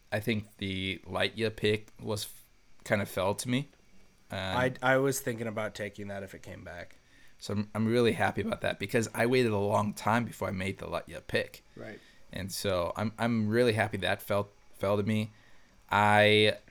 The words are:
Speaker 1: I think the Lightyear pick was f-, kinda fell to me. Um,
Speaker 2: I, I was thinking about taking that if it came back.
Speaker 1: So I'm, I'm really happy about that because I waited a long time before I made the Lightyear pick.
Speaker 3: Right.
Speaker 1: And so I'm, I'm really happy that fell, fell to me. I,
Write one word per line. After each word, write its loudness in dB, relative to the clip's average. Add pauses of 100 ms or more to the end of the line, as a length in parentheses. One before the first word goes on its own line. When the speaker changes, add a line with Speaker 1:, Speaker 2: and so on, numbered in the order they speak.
(120)
Speaker 1:
I -2
think -2 (120)
the -4 (100)
Lightyear -2
pick 0 (140)
was -6
f-, -16 (420)
kinda 0
fell -2
to -6
me. -2 (600)
Um, -6
Speaker 2:
I, 0
I 4
was 0
thinking -6
about -6
taking -10
that -8
if -14
it -18
came -16
back. -14 (420)
Speaker 1:
So -8
I'm, -2
I'm 2
really 4
happy 0
about -4
that -2
because -2
I 0
waited 2
a 0
long 0
time 0
before -6
I -4
made -4
the -12
Lightyear -8
pick. -4 (120)
Speaker 3:
Right. -14 (320)
Speaker 1:
And -8
so -2
I'm, -2
I'm 0
really 4
happy 0
that 0
fell, -2 (300)
fell 2
to 0
me. 0 (600)
I, 8 (180)